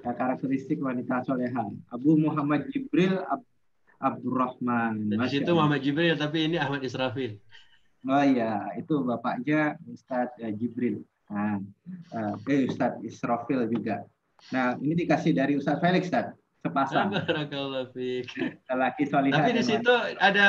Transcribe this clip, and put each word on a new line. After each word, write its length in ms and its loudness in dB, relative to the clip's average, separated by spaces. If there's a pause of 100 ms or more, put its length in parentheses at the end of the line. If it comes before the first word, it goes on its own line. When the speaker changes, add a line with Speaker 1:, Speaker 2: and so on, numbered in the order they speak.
Speaker 1:
Ya, 80 -2
karakteristik 640 -2
wanita 480 -4
soleha. 380 -2 (260)
Abu 240 4
Muhammad 560 2
Jibril 560 0
Ab-, 160 -4 (560)
Abdurrahman. 1120 -2
Speaker 2:
Dan 80 2
di 0 -
Speaker 1:
Masya 160 0
Speaker 2:
situ 160 2
Speaker 1:
Allah. 80 6
Speaker 2:
Muhammad 240 4
Jibril, 320 2
tapi 320 -2
ini 100 0
Ahmad 240 -2
Israfil. 640 -4 (640)
Speaker 1:
Oh 160 4
iya, 560 2
itu 240 -2
bapaknya 800 -2
Ustadz, 560 -6
eh, 160 -6
Jibril. 480 -2 (240)
Nah, 320 -2 (560)
eh, 200 -4 (120)
eh, 240 2
Ustadz 320 -2
Israfil 640 -2
juga. 400 -4 (480)
Nah, 240 0
ini 160 -2
dikasih 400 2
dari 240 2
Ustadz 240 -2
Felix, 240 4
Ustadz. 320 -2 (240)
Sepasang. 480 0
Speaker 2:
Barakallahu 800 -4
fiik. 400 -4 (340)
Speaker 1:
Lelaki 420 0
solihah 360 4
Speaker 2:
Tapi 120 4
di 40 2
Speaker 1:
dan 80 2
Speaker 2:
situ 260 2
Speaker 1:
wanita. 300 0
Speaker 2:
ada 260 6